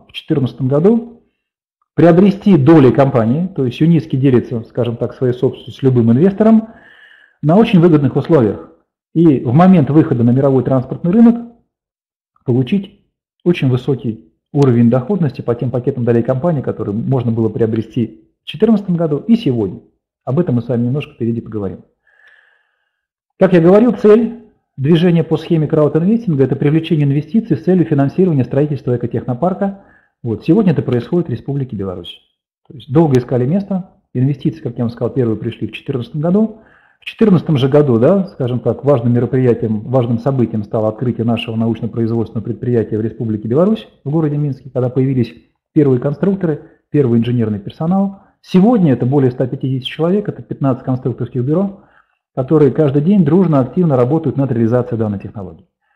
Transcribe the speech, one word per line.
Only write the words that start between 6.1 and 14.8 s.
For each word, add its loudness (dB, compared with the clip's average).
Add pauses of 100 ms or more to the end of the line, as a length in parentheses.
инвестором 4 (760)
на 4
очень 4
выгодных 4
условиях. 0 (440)
И 4
в -4
момент 4
выхода 2
на 4
мировой 2
транспортный -2
рынок 4 (920)
получить -4 (400)
очень 0
высокий -4 (220)
уровень 4